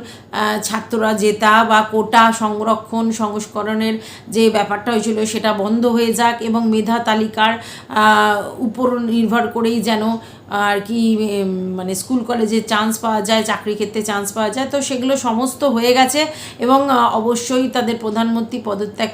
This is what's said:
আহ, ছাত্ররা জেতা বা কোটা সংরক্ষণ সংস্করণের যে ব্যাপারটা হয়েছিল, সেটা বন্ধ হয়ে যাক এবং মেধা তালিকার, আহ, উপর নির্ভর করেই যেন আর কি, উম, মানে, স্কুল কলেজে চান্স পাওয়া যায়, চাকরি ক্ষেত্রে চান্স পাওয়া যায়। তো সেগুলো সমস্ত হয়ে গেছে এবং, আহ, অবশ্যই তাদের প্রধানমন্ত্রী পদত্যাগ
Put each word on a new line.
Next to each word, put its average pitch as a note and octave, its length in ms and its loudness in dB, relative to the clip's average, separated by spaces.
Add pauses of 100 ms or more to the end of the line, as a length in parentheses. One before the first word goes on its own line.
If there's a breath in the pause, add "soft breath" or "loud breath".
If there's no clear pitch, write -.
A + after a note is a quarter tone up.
(320 loud breath)
আহ, G#3 300 -2
ছাত্ররা A3 520 -2
জেতা G#3+ 500 4
বা G#3+ 180 4
কোটা A3 500 4
সংরক্ষণ A3 800 -2
সংস্করণের A3 880 -4 (280 loud breath)
যে A3 220 4
ব্যাপারটা G#3 420 0
হয়েছিল, A3 340 0
সেটা G#3+ 280 -2
বন্ধ G#3+ 320 0
হয়ে A#3 280 2
যাক A#3 280 0
এবং A3+ 280 0
মেধা A3 300 2
তালিকার, A3 580 0 (320 loud breath)
আহ, G#3+ 720 2
উপর B3 360 0
নির্ভর A3+ 480 0
করেই A3+ 340 0
যেন A3 360 0 (320 loud breath)
আর G3+ 300 0
কি, A3 380 2
উম, F#3+ 580 -2
মানে, F#3 200 -4
স্কুল B3 280 -2
কলেজে A3+ 380 0
চান্স A3 380 0
পাওয়া A3 220 -2
যায়, A3 220 0
চাকরি G#3+ 300 -4
ক্ষেত্রে G#3 280 -4
চান্স G3+ 320 -4
পাওয়া G#3+ 160 -2
যায়। C4 220 -4
তো C#4+ 100 -2
সেগুলো C4+ 360 0
সমস্ত B3+ 460 -2
হয়ে B3 300 2
গেছে C4 320 4 (340 loud breath)
এবং, C4+ 300 4
আহ, A#3+ 260 2
অবশ্যই A#3+ 540 0
তাদের A#3 280 -2
প্রধানমন্ত্রী A3+ 680 -2
পদত্যাগ G#3 480 -4